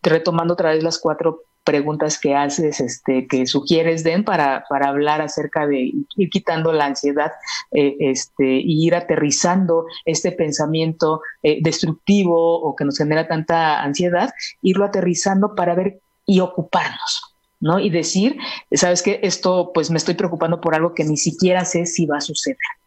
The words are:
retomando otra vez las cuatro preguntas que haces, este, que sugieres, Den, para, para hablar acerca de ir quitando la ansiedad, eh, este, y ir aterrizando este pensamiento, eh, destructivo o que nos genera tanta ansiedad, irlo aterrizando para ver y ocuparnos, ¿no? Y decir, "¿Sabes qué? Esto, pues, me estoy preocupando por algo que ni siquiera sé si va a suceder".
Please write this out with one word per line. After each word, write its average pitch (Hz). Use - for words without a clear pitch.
retomando 165
otra 165
vez 156
las 165
cuatro 160
preguntas 151
que 139
haces, 143
este, 131
que 127
sugieres, 160
Den, 165
para, 147
para 139
hablar 147
acerca 151
de 135
ir 185
quitando 165
la 151
ansiedad, 143
eh, 143
este, 135
y 151
ir 165
aterrizando 170
este 165
pensamiento, 160
eh, 151
destructivo 170
o 147
que 143
nos 143
genera 156
tanta 160
ansiedad, 175
irlo 190
aterrizando 196
para 175
ver 190
y 185
ocuparnos, -
¿no? 170
Y 196
decir, 185
"¿Sabes 180
qué? 202
Esto, 180
pues, 160
me 165
estoy 175
preocupando 165
por 160
algo 170
que 160
ni 151
siquiera 180
sé 175
si 170
va 147
a 143
suceder". 160